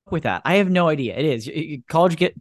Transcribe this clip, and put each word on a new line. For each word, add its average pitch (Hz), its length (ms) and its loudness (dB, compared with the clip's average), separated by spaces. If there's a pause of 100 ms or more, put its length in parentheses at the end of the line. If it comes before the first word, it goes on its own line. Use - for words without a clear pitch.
(100)
with 165 140 -4
that? 95 200 -2
I 160 120 0
have 196 120 4
no 180 200 2
idea. 127 280 -2
It 135 80 -2
is, 120 240 -2
it, 147 380 -8
college 165 300 2
get, - 240 0